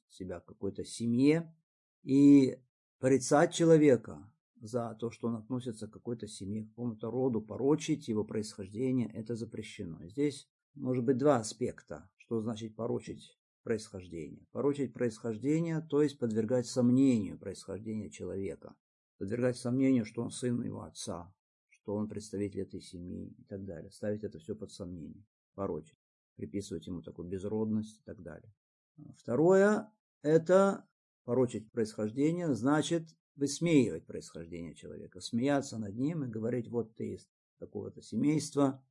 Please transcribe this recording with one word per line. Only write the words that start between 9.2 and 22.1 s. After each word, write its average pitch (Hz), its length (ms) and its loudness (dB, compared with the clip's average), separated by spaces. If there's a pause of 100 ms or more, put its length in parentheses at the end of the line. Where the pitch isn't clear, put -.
запрещено. 104 720 -10
Здесь 139 420 -4 (260)
может 127 280 -2
быть 123 140 2
два 139 200 4
аспекта, 101 800 -8
что 113 240 -4
значит 110 340 -8
порочить 117 640 -8 (260)
происхождение. 90 880 -8
Порочить 135 420 -2
происхождение, 127 880 -2
то 147 200 2
есть 143 180 0
подвергать 117 480 0
сомнению 123 680 4
происхождение 98 720 -8
человека, 95 640 -8 (440)
подвергать 123 380 0
сомнению, 127 460 4
что 117 200 -6
он 110 80 -6
сын 120 320 -2
его 104 180 -8
отца, 90 500 -10 (380)
что - 240 -10
он 107 160 -2
представитель 101 520 -6